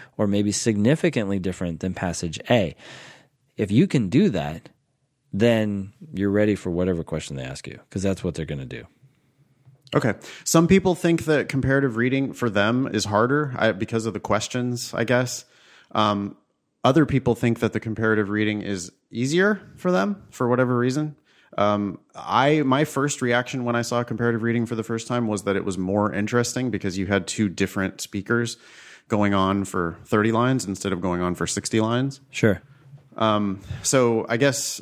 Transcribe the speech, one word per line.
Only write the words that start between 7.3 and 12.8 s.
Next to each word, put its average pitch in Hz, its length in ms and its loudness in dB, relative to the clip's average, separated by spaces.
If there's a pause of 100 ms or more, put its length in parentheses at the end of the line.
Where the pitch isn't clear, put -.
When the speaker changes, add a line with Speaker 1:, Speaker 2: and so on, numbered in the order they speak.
Speaker 1:
they 65 80 -8
ask 65 240 -12
you, - 120 -14 (100)
'cause 95 140 -6
that's 98 200 -2
what 87 120 -4
they're 80 100 -6
gonna 71 200 -8
do. 113 180 -12 (1120)
Speaker 2:
Okay. 131 200 2 (280)
Some 165 240 4
people 185 280 6
think 170 300 0
that 147 220 2
comparative 135 480 0
reading 127 380 0
for 123 160 -2
them 110 420 2